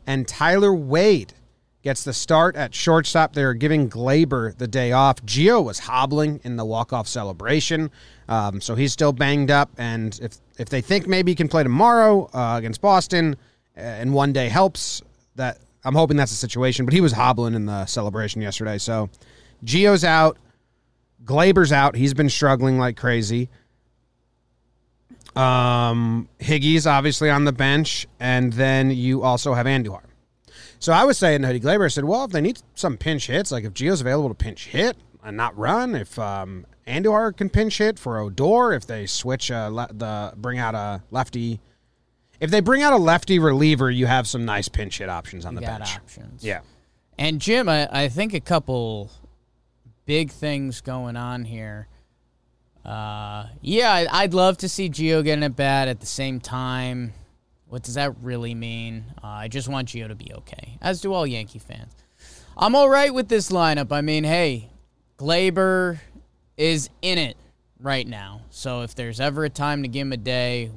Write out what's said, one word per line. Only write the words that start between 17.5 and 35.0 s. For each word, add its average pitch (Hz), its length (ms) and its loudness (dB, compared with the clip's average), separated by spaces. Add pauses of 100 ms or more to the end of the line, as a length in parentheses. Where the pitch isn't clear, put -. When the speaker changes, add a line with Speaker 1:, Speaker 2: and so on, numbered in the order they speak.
Speaker 1:
in 107 120 -2
the 101 200 -4
celebration 107 560 -4
yesterday. 104 360 -6
So 110 300 -4 (560)
Gio's 180 400 4
out. 160 340 6 (840)
Glaber's 165 480 6
out. 139 240 4
He's 135 180 2
been 143 160 4
struggling 131 480 2
like 123 180 0
crazy. 120 520 0 (1900)
Um, 120 960 2 (120)
Higgy's 156 460 2
obviously 147 440 2
on 143 140 2
the 143 80 2
bench. 139 540 0 (140)
And 127 340 0
then 135 360 2
you 127 320 0
also 127 320 0
have 120 120 0
Andujar. 120 360 -2 (760)
So 165 140 0
I 160 120 6
was 269 140 4
saying 151 240 4
to 131 60 0
Hoodie 123 120 -2
Glaber, 180 260 2
I - 20 0
said, 139 160 -2
"Well, 226 200 0
if 208 80 -8
they - 100 0
need 233 180 -2 (140)
some 147 240 -4
pinch 151 300 -4
hits, 170 220 -2
like, 120 140 -6
if 104 80 -10
Gio's 147 300 -2
available 135 260 0
to 110 60 -6
pinch - 340 -8
hit 220 280 -2 (280)